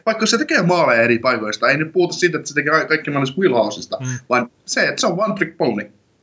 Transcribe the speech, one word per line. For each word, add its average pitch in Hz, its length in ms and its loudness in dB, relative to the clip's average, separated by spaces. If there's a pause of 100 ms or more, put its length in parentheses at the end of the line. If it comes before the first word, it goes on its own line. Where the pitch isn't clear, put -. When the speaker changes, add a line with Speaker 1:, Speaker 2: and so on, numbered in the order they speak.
Speaker 1:
vaikka 220 200 0
se 226 120 2
tekee 302 240 0
maaleja 160 400 4
eri 117 180 4
paikoista, 117 500 -2
ei 143 80 2
nyt 156 160 -4
puhuta 175 200 2
siitä, 165 240 0
että - 120 -8
se 143 40 -14
tekee 147 180 0
ka-, 156 140 2
kaikki 151 260 -2
maalit 139 260 -2
wheelhouseista, 120 640 0
Speaker 2:
Mm. 127 60 -10 (240)
Speaker 1:
vaan 123 200 0 (160)
se, 202 220 0
että 143 140 -4
se 226 60 2
on 175 160 0
one 202 120 -2
trick - 220 -4
pony. 110 340 -2 (320)